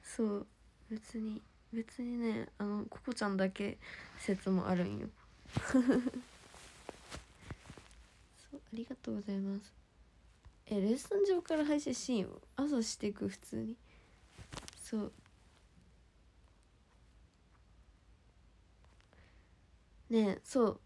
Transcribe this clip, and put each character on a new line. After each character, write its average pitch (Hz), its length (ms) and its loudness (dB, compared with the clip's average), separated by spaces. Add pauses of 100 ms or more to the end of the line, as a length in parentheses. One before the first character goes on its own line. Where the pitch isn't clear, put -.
そ - 220 -2
う。 202 220 -2 (420)
別 220 300 -8
に、 220 220 -6 (300)
別 226 300 -6
に 240 160 -4
ね、 226 400 0
あ 208 80 -2
の、 208 200 -2
コ - 140 -14
コ 247 140 -6
ち 226 100 -2
ゃ 202 60 2
ん 196 80 2
だ 190 120 4
け 202 300 -6 (400)
説 190 300 0
も 185 180 4
あ 185 80 4
る 175 100 4
ん 208 140 -4
よ。 - 100 -6 (380)
<laughs> - 160 -16
そ - 180 6
う、 - 0 - (2750)
あ 277 40 -14 (140)
り 226 120 -6
が 262 120 -10
と - 140 -6
う 220 40 -2
ご 208 60 -4
ざ 202 120 -4
い 196 40 0
ま 196 220 -2
す。 - 140 -16 (920)
え、 214 140 0
レ 196 80 4
ッ 240 80 6
ス - 180 -4
ン 403 100 6
上 370 160 4
か 330 140 0
ら 302 100 4
配 294 140 4
信 269 140 -2
し 254 200 -2
ん 240 60 4
よ。 - 220 -4 (140)
朝 277 280 2
し - 140 -4
て 208 140 -2
く、 202 160 -4
普 190 120 -6
通 220 240 -6
に。 226 140 -6 (1040)
そ - 160 -4
う。 202 140 -4 (4000)
ね 220 280 6
え、 - 60 -14
そ 247 240 6
う。 - 180 -2